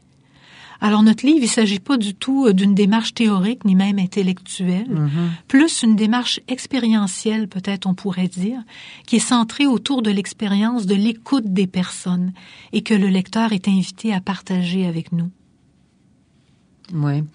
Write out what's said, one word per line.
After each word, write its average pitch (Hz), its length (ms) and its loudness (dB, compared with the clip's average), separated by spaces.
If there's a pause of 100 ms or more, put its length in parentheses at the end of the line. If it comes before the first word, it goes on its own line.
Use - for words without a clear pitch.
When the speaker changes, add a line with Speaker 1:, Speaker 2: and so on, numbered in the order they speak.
(800)
Speaker 1:
Alors, 214 220 4
notre 220 240 4
livre, 302 160 6
il 226 60 2
s'agit 202 320 2
pas 277 160 -2
du 202 180 -4
tout, 269 320 0
euh, 208 60 6
d'une 190 240 4
démarche 208 360 2
théorique 214 520 0
ni 190 100 2
même 196 240 2
intellectuelle, 185 920 -2
Speaker 2:
Mhm. 160 420 -2 (180)
Speaker 1:
plus 311 340 2
une 220 140 4
démarche 220 500 0
expérientielle, 220 1000 -2
peut-être 190 380 -6
on 185 80 0
pourrait 185 340 -4
dire, 208 320 -6 (440)
qui - 120 0
est - 20 4
centrée 233 480 0
autour 254 360 0
de 214 100 0
l'expérience 208 760 -2
de 202 80 2
l'écoute 226 580 0
des 190 140 2
personnes 180 640 -4 (400)
et 214 100 -2
que 220 120 0
le 196 140 2
lecteur 208 440 0
est 190 140 -4
invité 196 480 0
à 185 60 -2
partager 185 680 -4
avec 170 240 -6
nous. 170 200 -2 (1600)
Speaker 2:
Oui. 147 280 -2 (120)